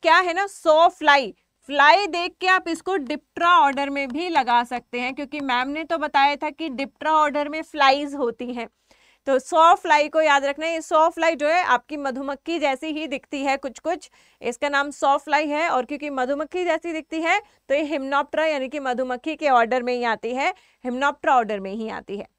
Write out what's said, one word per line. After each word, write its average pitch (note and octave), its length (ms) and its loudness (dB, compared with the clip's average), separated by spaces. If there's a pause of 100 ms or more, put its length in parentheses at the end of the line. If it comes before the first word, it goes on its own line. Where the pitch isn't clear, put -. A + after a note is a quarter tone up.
क्या E4 160 6
है F4+ 140 0
ना, F#4+ 140 -2
सॉफ्लाई, D#4 880 2 (320)
फ्लाई D4+ 400 4
देख F4 340 -4
के F#4 60 -4
आप F#4 220 2
इसको F4 300 -4
Diptera D4 500 -4
ऑर्डर C#4 420 4
में C#4 180 -4
भी D#4 200 -6
लगा A#3+ 360 2
सकते A#3+ 360 -8
हैं, B3+ 140 -6
क्योंकि D4 260 -10
मैम B3+ 280 -2
ने D#4 160 -6
तो E4 140 -4
बताया C#4+ 380 2
था D#4 140 -6
कि D#4+ 200 -8
Diptera C#4 400 -6
ऑर्डर D4 380 2
में D#4 140 -8
फ्लाइज C#4+ 520 2
होती B3 400 -6
हैं। A#3 140 -10 (580)
तो C4+ 120 2
सॉफ्लाई D#4+ 680 4
को D#4 120 0
याद C#4+ 240 4
रखना, C#4+ 220 -4
ये E4 140 -4
सॉफ्लाई E4 560 2
जो D4 120 -2
है F4 160 2
आपकी B3 320 -2
मधुमक्खी C#4 640 -6
जैसी C#4 280 -2
ही D#4 200 -6
दिखती C4+ 360 -8
है C#4 140 0
कुछ C#4 220 -12
कुछ, - 320 -6 (320)
इसका A#3+ 260 -4
नाम C#4+ 220 -2
सॉफ्लाई D4+ 580 0
है, D4+ 200 -2
और B3+ 160 -2
क्योंकि D4 260 -10
मधुमक्खी C#4+ 540 -4
जैसी E4+ 280 -2
दिखती D#4+ 280 -8
है F4+ 220 0 (260)
तो C4+ 60 0
ये D4+ 100 0
Hymenoptera C#4+ 600 -4
यानी C#4+ 240 -2
कि C#4+ 120 -8
मधुमक्खी B3+ 560 -4
के D4+ 140 0
ऑर्डर A#3+ 320 4
में B3 120 -4
ही A#3+ 100 -4
आती A3+ 300 -4
है, D#4 200 -2 (320)
Hymenoptera C#4+ 420 -2
ऑर्डर A3 320 2
में G3 120 -8
ही A3 160 -8
आती G3+ 300 -10
है, - 80 -14 (120)